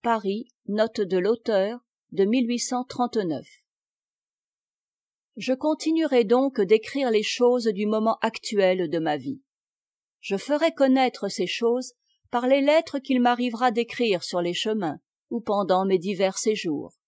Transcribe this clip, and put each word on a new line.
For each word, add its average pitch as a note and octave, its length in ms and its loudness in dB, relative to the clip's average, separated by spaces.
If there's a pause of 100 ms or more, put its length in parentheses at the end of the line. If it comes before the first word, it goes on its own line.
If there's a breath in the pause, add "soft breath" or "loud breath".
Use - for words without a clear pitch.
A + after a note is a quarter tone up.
Paris, G#3+ 460 -2 (180)
note A3 340 -2
de F#3+ 160 0
l'auteur G#3+ 640 0 (300)
de F#3+ 140 0
mille A#3 220 2
huit A#3+ 120 -2
cent B3 260 -4
trente-neuf. A3 600 -4 (1900)
Je B3 180 -2
continuerai D4+ 680 2
donc B3+ 360 0
d'écrire A3+ 500 2
les G#3+ 120 2
choses A#3+ 460 2
du G#3 180 -2
moment A3 340 0
actuel F#3 680 0
de E3+ 80 -2
ma D#3 180 -2
vie. C3+ 240 -8 (800)
Je G3 160 -4
ferai D4 360 0
connaître C4 560 2
ces F#3+ 180 -2
choses A#3+ 480 -2 (360)
par A#3+ 160 -2
les C#4 140 4
lettres D4 380 2
qu'il B3+ 240 0
m'arrivera B3 480 2
d'écrire A3+ 520 0
sur F3 200 -4
les F3 100 0
chemins F3+ 460 -2 (320)
ou A#3 100 -4
pendant G3 460 0
mes F#3+ 120 2
divers F#3+ 380 -2
séjours. F3+ 560 -2 (160)